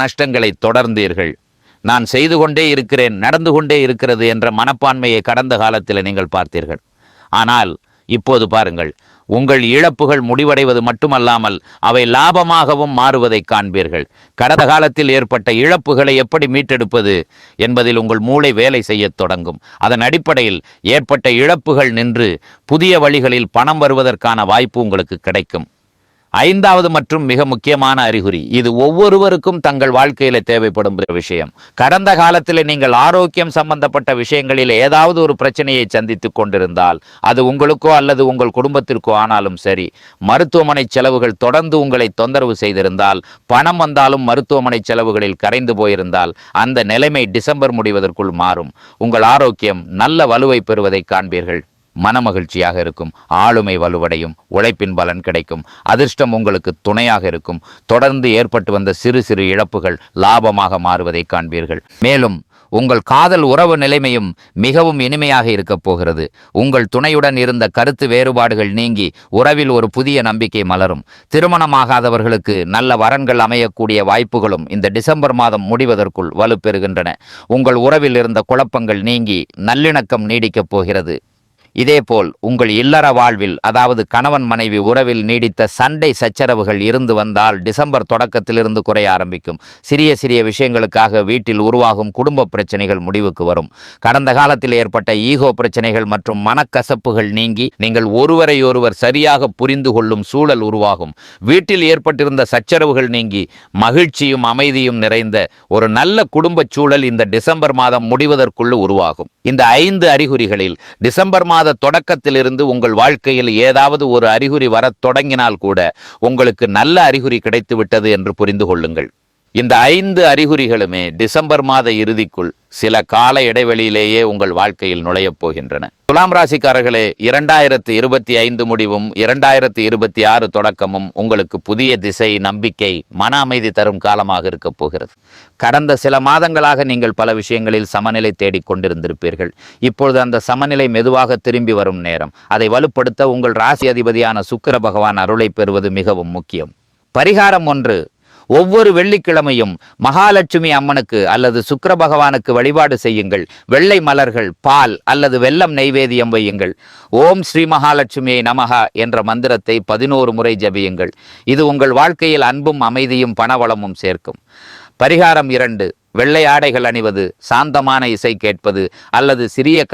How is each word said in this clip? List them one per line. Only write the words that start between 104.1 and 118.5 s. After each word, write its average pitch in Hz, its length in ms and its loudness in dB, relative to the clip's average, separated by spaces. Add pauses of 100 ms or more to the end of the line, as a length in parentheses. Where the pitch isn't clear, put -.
அமைதியும் 127 520 0
நிறைந்த 110 420 0 (300)
ஒரு 110 120 2 (120)
நல்ல 196 260 2 (120)
குடும்ப 160 280 0 (100)
சூழல் 143 360 2
இந்த 113 140 0 (100)
டிசம்பர் 151 460 0
மாதம் 123 320 0
முடிவதற்குள் 127 640 0 (100)
உருவாகும். 90 460 -2 (200)
இந்த 131 100 2 (200)
ஐந்து 185 240 0 (100)
அறிகுறிகளில் 104 600 -2 (300)
டிசம்பர் 185 440 0
மாத 165 160 4 (180)
தொடக்கத்திலிருந்து 135 800 0 (100)
உங்கள் 117 280 -2
வாழ்க்கையில் 127 500 2 (180)
ஏதாவது 143 360 2 (100)
ஒரு 117 200 4
அறிகுறி 135 400 0
வரத் 117 320 0
தொடங்கினால் 127 580 0
கூட 95 240 0 (400)
உங்களுக்கு 123 400 0 (100)
நல்ல 147 180 2 (120)
அறிகுறி 127 380 0
கிடைத்துவிட்டது 110 720 0
என்று 95 240 -4
புரிந்து 101 300 -2